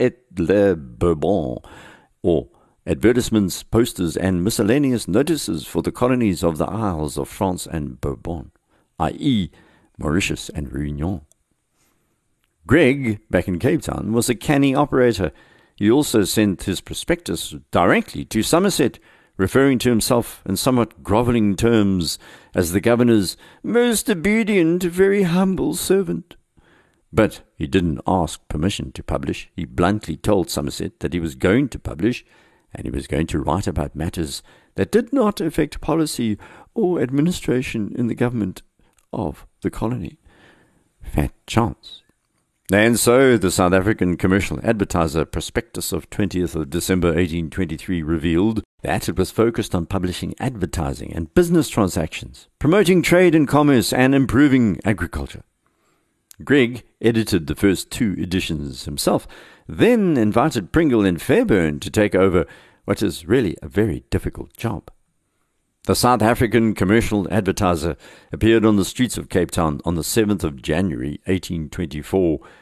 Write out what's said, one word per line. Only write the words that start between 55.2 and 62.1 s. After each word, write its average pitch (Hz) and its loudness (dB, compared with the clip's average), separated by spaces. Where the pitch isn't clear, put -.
Gregg 123 2
edited 107 0
the 76 -4
first - 0
two 107 -2
editions 80 -6
himself, 76 -2
then 190 2
invited 113 0
Pringle 131 4
and 87 2
Fairbairn 110 2
to - -12
take 104 0